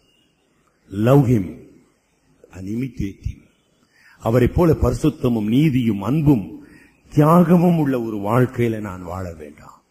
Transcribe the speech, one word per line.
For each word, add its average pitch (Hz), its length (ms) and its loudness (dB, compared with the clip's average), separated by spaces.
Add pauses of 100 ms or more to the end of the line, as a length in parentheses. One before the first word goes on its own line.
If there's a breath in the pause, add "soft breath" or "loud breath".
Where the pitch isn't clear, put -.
(880)
Love 123 360 4
him 98 420 -2 (840)
and 92 140 -16
imitate 110 520 -8 (140)
him. - 140 -20 (720 soft breath)
அவரை 120 280 2
போல 160 260 2
பரிசுத்தமும் 120 760 -2
நீதியும் 120 540 0
அன்பும் 131 680 -2 (480 loud breath)
தியாகமும் 170 640 4
உள்ள 135 240 -2
ஒரு 113 160 -6
வாழ்க்கையில 113 600 0
நான் 92 240 -12
வாழ 87 300 -10
வேண்டாம். 76 580 -20